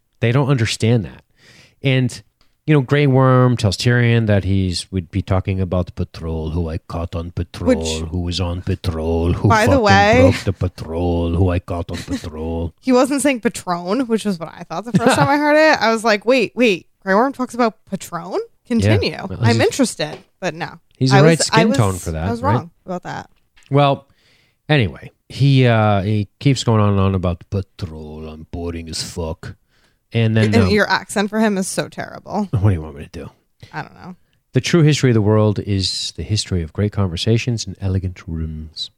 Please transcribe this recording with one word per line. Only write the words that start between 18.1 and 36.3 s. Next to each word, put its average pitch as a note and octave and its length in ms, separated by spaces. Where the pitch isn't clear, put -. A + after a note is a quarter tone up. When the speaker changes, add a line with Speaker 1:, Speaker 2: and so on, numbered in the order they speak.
Speaker 2:
Continue. G#2+ 460
Speaker 1:
Yeah. - 160
Well, - 160
Speaker 2:
I'm A#2 140
Speaker 1:
he's, C#4+ 80
Speaker 2:
interested." E3 540
But E3+ 160
no. D#3+ 240
Speaker 1:
he's C3 140
the C3 60
Speaker 2:
I C#3+ 60
Speaker 1:
right D#3+ 160
Speaker 2:
was, - 100
Speaker 1:
skin - 120
Speaker 2:
I - 40
was, G#3 120
Speaker 1:
tone G2 200
for F2 160
that, D#2+ 160
Speaker 2:
I - 20
was A#3+ 120
Speaker 1:
right? G#2+ 120
Speaker 2:
wrong D#3 160
about F3+ 160
that. C#3 260
Speaker 1:
Well, C#3 340
anyway, B2 420
he, C3+ 380
uh, G#2+ 360
he G#2 260
keeps C#3 240
going A2 180
on G#2 100
and G2 100
on F#2+ 160
about F2 240
the - 60
patrol. D#2 680
I'm D#2 240
boring E2+ 360
as D#2+ 140
fuck. - 540
And A2+ 220
then, G#2+ 180
Speaker 2:
And - 100
Speaker 1:
um, - 40
Speaker 2:
your G#3 220
accent G3+ 400
for A3 100
him G#3 160
is F#3 100
so - 220
terrible. - 640
Speaker 1:
What G2 140
do G#2+ 60
you E2 120
want D#2 140
me D2+ 80
to - 60
do? - 200
Speaker 2:
I D#3 80
don't - 140
know. F3+ 200
Speaker 1:
The B2+ 80
true F3 220
history D3 260
of A#2+ 60
the A2 80
world G#2+ 380
is - 560
the F2 60
history G2 380